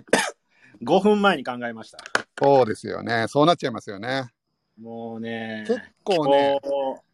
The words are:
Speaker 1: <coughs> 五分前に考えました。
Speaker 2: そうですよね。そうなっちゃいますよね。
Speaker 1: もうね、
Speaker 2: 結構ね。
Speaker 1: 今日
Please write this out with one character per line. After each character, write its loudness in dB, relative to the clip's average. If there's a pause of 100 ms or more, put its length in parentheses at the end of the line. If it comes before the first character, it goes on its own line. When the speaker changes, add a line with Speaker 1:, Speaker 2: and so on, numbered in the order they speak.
(360)
Speaker 1:
<coughs> -20
五 4
分 4
前 4
に -8
考 -8
え -8
ま -16
し -20
た。 -20 (440)
Speaker 2:
そ 6
う 6
で -4
す -14
よ -8
ね。 -2
そ 2
う 6
な 6
っ 2
ち -8
ゃ -2
い -4
ま -10
す -16
よ -12
ね。 -6 (500)
Speaker 1:
も -12
う -12
ね、 -10
Speaker 2:
結 -2 (260)
構 0
ね。 4
Speaker 1:
今 -4
日 -20 (120)